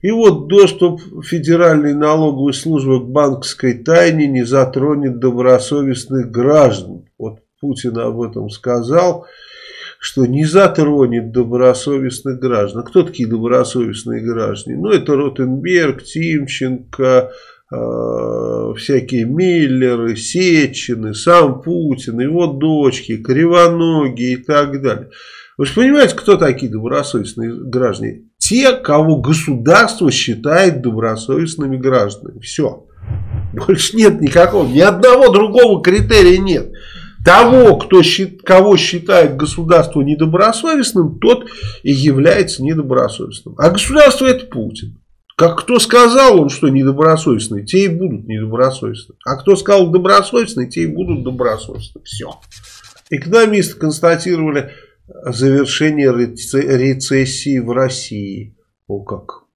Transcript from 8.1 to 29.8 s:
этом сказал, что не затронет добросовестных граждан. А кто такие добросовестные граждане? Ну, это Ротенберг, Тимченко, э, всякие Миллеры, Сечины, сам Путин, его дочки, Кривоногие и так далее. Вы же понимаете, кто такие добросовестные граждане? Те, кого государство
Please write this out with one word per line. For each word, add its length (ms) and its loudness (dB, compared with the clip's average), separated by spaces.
этом 280 -10
сказал, 760 -2
что 260 -2
не 180 -2
затронет 880 2
добросовестных 1040 -2
граждан. 440 -4
А 40 -14
кто 180 2
такие 260 -6
добросовестные 920 -4
граждане? 540 -6
Ну, 140 -6
это 260 0
Ротенберг, 880 -2
Тимченко, 1300 -2
э, 1040 -6
всякие 480 -4
Миллеры, 920 0
Сечины, 960 -2
сам 480 2
Путин, 580 -6
его 280 -2
дочки, 680 -2
Кривоногие 1160 2
и 100 -8
так 380 -2
далее. 300 -6
Вы 80 -2
же 100 -10
понимаете, 400 2
кто 200 2
такие 340 -2
добросовестные 840 -6
граждане? 680 -4
Те, 340 2
кого 480 2
государство 880 0